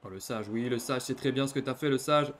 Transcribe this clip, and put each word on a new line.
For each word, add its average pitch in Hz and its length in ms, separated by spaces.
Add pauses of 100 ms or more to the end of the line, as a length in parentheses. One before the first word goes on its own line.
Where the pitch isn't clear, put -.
Oh, 98 60
Le 95 100
Sage, 107 300
oui, 117 180
Le 123 80
Sage, 127 240
c'est 131 140
très 131 180
bien 135 140
ce 135 80
que 139 60
t'as 131 140
fait, 151 140
Le 139 80
Sage. 147 440